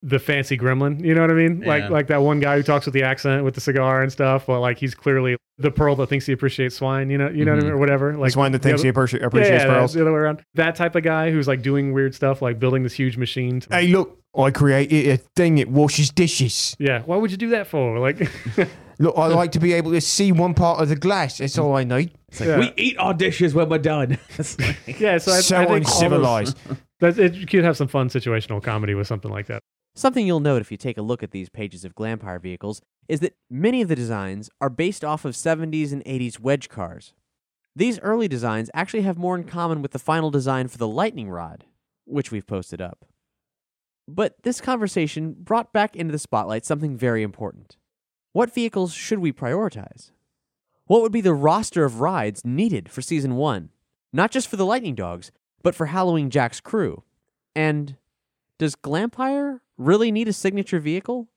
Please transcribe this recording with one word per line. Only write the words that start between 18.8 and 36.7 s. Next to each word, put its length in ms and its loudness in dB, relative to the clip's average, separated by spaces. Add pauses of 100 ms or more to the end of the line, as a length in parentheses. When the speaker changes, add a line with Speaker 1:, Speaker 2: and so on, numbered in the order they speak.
Speaker 3:
Look, 180 2
I 120 2
like 240 2
to 80 0
be 120 4
able 200 0
to 80 2
see 320 2
one 220 2
part 260 2
of 80 2
the 80 2
glass. 420 -2
That's 200 -4
all 180 2
I 80 2
need." 280 0 (160)
Speaker 2:
It's 120 -12
like, 80 0
Speaker 1:
Yeah. 100 4
Speaker 2:
"We 180 2
eat 220 -2
our 160 0
dishes 400 0
when 140 2
we're 100 2
done." 480 0
<laughs> 120 -20
It's 200 -8
like 400 -4
Speaker 1:
Yeah, 200 2
so 140 0
I, 80 4
Speaker 3:
So 180 2
Speaker 1:
I 80 4
think 180 2
Speaker 3:
uncivilized. 720 2 (220)
Speaker 1:
<laughs> 220 -14
that 180 4
it 300 2
could 140 4
have 140 4
some 120 0
fun 200 0
situational 540 -2
comedy 320 -2
with 120 -2
something 240 -6
like 160 -8
that. 140 -10 (340)
Speaker 4:
Something 320 0
you'll 140 2
note 220 2
if 100 -12
you 60 -12
take 180 -8
a 60 -8
look 200 -4
at 100 -12
these 180 -12
pages 340 -12
of 100 -16
Glampire 460 -10
vehicles 400 -12 (280)
is 120 -4
that 140 -4 (160)
many 320 0
of 60 -2
the 80 0
designs 520 -8 (100)
are 120 -2
based 340 -6
off 220 -6
of 100 -8
seventies 560 -4
and 140 -8
eighties 340 -6
wedge 300 -2